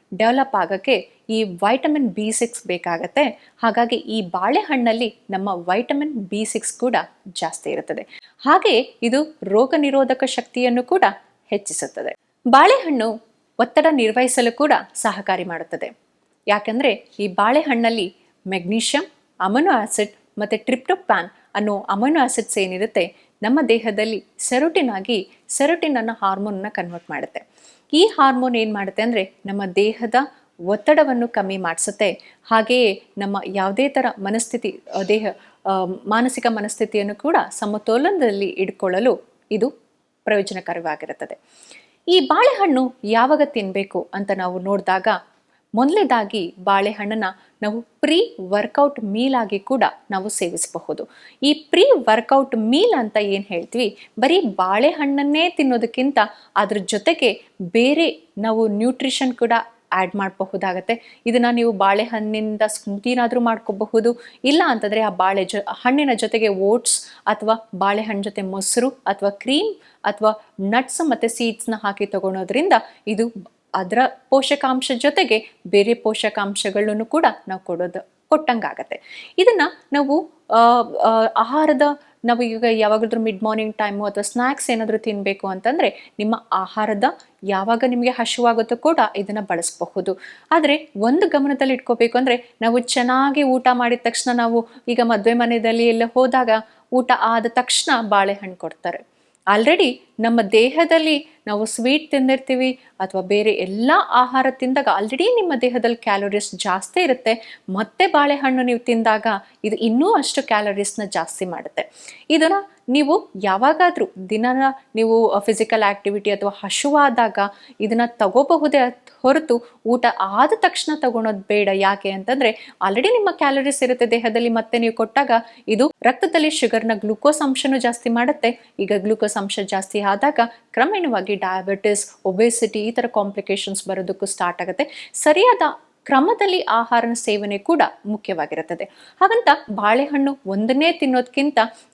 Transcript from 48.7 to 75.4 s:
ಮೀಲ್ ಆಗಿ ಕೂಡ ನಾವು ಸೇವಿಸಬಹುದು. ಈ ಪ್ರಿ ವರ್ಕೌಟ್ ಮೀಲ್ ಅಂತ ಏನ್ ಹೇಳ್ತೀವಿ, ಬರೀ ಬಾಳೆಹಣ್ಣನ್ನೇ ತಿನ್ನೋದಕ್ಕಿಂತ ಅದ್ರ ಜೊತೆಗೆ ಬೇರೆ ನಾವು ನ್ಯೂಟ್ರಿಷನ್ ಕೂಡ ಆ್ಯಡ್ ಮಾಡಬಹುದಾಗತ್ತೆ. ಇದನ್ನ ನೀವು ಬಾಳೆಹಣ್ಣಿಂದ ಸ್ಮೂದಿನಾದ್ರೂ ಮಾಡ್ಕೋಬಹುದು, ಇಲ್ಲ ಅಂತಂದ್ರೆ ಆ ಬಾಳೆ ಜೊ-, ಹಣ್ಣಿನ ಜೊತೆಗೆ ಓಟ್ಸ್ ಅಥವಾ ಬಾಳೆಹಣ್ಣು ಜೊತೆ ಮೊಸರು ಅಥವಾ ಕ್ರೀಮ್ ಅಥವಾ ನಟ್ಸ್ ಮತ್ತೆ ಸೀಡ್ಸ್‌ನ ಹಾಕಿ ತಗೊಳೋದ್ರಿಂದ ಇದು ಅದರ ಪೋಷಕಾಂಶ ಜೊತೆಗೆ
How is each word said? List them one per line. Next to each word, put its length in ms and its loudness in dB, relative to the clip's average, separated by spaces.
ಮೀಲ್ 300 -2
ಆಗಿ 240 -2
ಕೂಡ 260 -2
ನಾವು 180 -4
ಸೇವಿಸಬಹುದು. 800 -6
ಈ 120 4
ಪ್ರಿ 300 2
ವರ್ಕೌಟ್ 580 2
ಮೀಲ್ 420 2
ಅಂತ 180 -2
ಏನ್ 280 -2
ಹೇಳ್ತೀವಿ, 520 -4
ಬರೀ 200 4
ಬಾಳೆಹಣ್ಣನ್ನೇ 1120 0
ತಿನ್ನೋದಕ್ಕಿಂತ 680 0
ಅದ್ರ 280 0
ಜೊತೆಗೆ 600 0
ಬೇರೆ 640 0
ನಾವು 300 0
ನ್ಯೂಟ್ರಿಷನ್ 680 -2
ಕೂಡ 180 0
ಆ್ಯಡ್ 240 -2
ಮಾಡಬಹುದಾಗತ್ತೆ. 1080 -6
ಇದನ್ನ 260 2
ನೀವು 200 2
ಬಾಳೆಹಣ್ಣಿಂದ 920 0
ಸ್ಮೂದಿನಾದ್ರೂ 720 -2
ಮಾಡ್ಕೋಬಹುದು, 800 0
ಇಲ್ಲ 220 4
ಅಂತಂದ್ರೆ 340 0
ಆ 80 2
ಬಾಳೆ 360 0
ಜೊ-, 240 -6
ಹಣ್ಣಿನ 460 0
ಜೊತೆಗೆ 340 0
ಓಟ್ಸ್ 560 0
ಅಥವಾ 480 -2
ಬಾಳೆಹಣ್ಣು 480 -2
ಜೊತೆ 200 -8
ಮೊಸರು 460 -2
ಅಥವಾ 420 -2
ಕ್ರೀಮ್ 440 -2
ಅಥವಾ 560 -2
ನಟ್ಸ್ 400 -2
ಮತ್ತೆ 180 -2
ಸೀಡ್ಸ್‌ನ 540 -4
ಹಾಕಿ 240 -4
ತಗೊಳೋದ್ರಿಂದ 640 -2
ಇದು 260 -2
ಅದರ 240 -2
ಪೋಷಕಾಂಶ 680 0
ಜೊತೆಗೆ 680 0